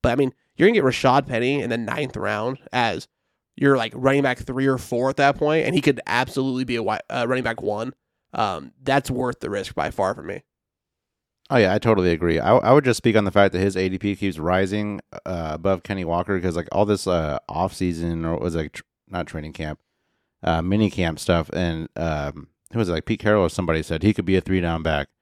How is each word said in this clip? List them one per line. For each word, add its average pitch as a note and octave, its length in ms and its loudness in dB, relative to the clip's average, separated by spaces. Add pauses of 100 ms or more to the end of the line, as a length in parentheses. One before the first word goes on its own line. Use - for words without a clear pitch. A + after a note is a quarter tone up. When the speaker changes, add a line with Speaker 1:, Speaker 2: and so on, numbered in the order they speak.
Speaker 1:
but, B2+ 100 2
I A#2+ 40 0
mean, C3+ 180 0 (240)
you're E3+ 100 4
gonna A#3 80 4
get F#3 80 4
Rashad C3+ 440 2
Penny B2+ 340 0
in B2 80 -4
the A#2 80 -2
ninth A#2+ 400 -6
round G#2+ 420 -4 (140)
as A#2 340 -2 (480)
your, C#3 220 4
like, A2+ 180 -2
running C3+ 280 4
back B2+ 160 0
three C3+ 280 -4
or C3+ 100 2
four B2 320 -2
at C#3 80 -2
that C#3 200 4
point, D3+ 280 2
and E3+ 100 -2
he D#3 60 2
could C#3 260 2
absolutely B2+ 580 -2
be B2 100 -4
a A#2 40 -2
wi-, G#2+ 200 -2 (100)
uh, A#2+ 180 -2
running B2+ 160 0
back A2+ 180 -4
one. G#2 320 -4 (400)
Um, E2+ 380 -4 (100)
that's C3+ 300 0
worth B2 300 -4
the - 80 -8
risk G2 260 -6
by - 160 -2
far G2 240 -2
for D2+ 80 -16
me. F#2 200 -12 (1040)
Speaker 2:
Oh, C3+ 80 2
yeah, F#2+ 160 6
I A2 60 2
totally G2 340 4
agree. E2 260 2
I, F2+ 160 4
I A2+ 160 4
would C#3+ 140 6
just B2 120 2
speak A2 200 2
on G#2 80 4
the F#2+ 60 0
fact G2+ 200 6
that F2+ 80 -2
his F#2+ 160 0
A F#2 140 0
D F#2+ 100 -4
P G2+ 160 -2
keeps F2+ 240 -4
rising, G2 640 -2 (240)
uh, E2+ 280 -6
above F2 300 -2
Kenny F#2+ 220 -6
Walker F2 340 -2
'cause, F2 160 -2
like, E2 160 -6
all G#2 140 2
this, G2+ 220 0
uh, D#2+ 320 0 (100)
offseason, E2+ 760 -4
or E2 100 -2
it - 60 -6
was, E2+ 140 -4
like, D#2 160 -4
tr-, - 120 -16 (260)
not F2 180 -6
training D#2 240 -10
camp, D#2 280 -10 (640)
uh, D#2+ 180 0
mini G2+ 280 2
camp E2 300 -2
stuff, E2 320 0
and, E2 460 -4
um, D2 500 -6 (240)
who A2+ 80 -4
was G#2 80 0
it, F2 60 -2
like, D#2 120 -4
Pete A2 140 -2
Carroll G#2 240 2
or E2 60 2
somebody D#2+ 340 -2
said D#2+ 180 -4
he G#2+ 120 4
could - 120 -2
be F#2+ 120 2
a F2 40 4
three-down E2+ 400 -2
back D2+ 280 -2 (120)